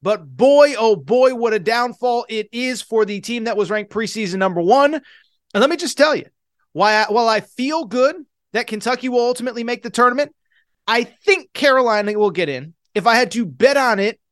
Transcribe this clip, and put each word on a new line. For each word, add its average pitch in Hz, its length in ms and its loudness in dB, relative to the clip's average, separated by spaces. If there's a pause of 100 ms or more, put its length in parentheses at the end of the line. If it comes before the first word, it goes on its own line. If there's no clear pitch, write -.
but 180 240 -2
boy, 277 520 6
oh 220 180 2
boy, 247 380 2
what 233 180 -2
a 214 60 0
downfall 240 680 -2
it 214 240 -6
is 247 300 -6
for 220 220 0
the 202 160 -6
team 226 240 -6
that 220 120 -4
was 196 140 -2
ranked 214 220 -6
preseason 208 460 -6
number 185 240 -2
one. 277 320 4
And 285 80 -8 (580)
let 277 100 2
me 339 60 -2
just 311 220 -8
tell 294 180 4
you, - 100 -10 (460)
why 208 220 2
I, 214 180 0
while 226 160 0
I 214 120 0
feel 285 440 -6
good 254 320 0 (360)
that 226 140 -4
Kentucky 247 420 -6
will 247 120 0
ultimately 240 420 -4
make 240 200 -6
the 233 80 -10
tournament, 247 440 0 (520)
I 233 180 0
think - 480 -2
Carolina 226 680 0
will 208 120 2
get 165 180 -4
in. 139 260 -10 (200)
If 208 120 -2
I 226 80 4
had 247 180 2
to 233 120 -4
bet 214 320 2
on 240 240 0
it, 208 180 -2 (140)